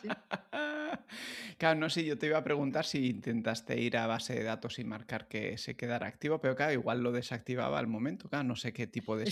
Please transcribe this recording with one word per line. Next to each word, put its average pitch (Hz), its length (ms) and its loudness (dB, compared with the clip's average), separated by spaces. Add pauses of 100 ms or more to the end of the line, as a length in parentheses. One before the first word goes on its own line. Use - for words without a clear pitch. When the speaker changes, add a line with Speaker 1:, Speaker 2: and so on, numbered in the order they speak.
Speaker 1:
sí. 208 60 -8
Speaker 2:
<laughs> - 1500 -6
Claro, 160 220 6
no 156 100 2
sé, 165 160 0
yo 151 120 0
te 156 100 0
iba 151 100 4
a 156 60 2
preguntar 143 420 2
si 135 240 2
intentaste 113 720 0
ir 120 180 2
a 113 100 2
base 113 260 0
de 117 100 0
datos 110 360 -4
y 123 40 -6
marcar 110 440 -6
que 104 300 -4
se - 180 -6
quedara 120 320 -2
activo, 151 340 0
pero 131 140 4
claro, 147 180 4
igual 123 300 2
lo 120 80 4
desactivaba 123 680 0
al 127 100 2
momento. 123 420 -2
Claro, 143 160 0
no 123 100 2
sé 117 180 -2
qué 117 140 -2
tipo 110 300 -2
de 110 80 0
Speaker 1:
Es 208 60 2